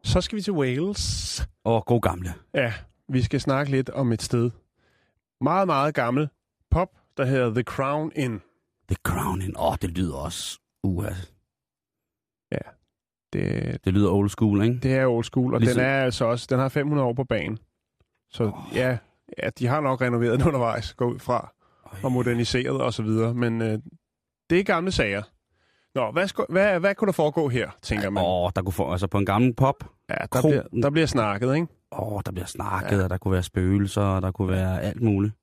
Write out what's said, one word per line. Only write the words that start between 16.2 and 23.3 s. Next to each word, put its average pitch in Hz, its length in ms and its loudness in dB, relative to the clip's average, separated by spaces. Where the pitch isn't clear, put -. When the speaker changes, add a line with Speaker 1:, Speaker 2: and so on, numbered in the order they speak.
Speaker 1:
også, 117 240 -2
den 127 100 2
har 135 100 0
fem 147 180 -2
hundrede 147 200 2
år 120 60 0
på 131 100 -2
bagen. 107 340 -2
Så - 120 -2
Speaker 2:
Åh. 104 100 0
Speaker 1:
ja, 127 220 0
ja, - 60 -2
de - 180 -4
har 147 140 2
nok 131 200 0
renoveret 120 380 2
den 170 80 4
<laughs> 160 60 4
undervejs, 113 400 -2
går 123 120 -2
ud 117 140 -4
fra, - 340 -4
Speaker 2:
Oj. - 60 -20
Speaker 1:
og 131 80 0
moderniseret 123 720 0
og 120 120 0
så 113 100 -4
videre, 110 300 0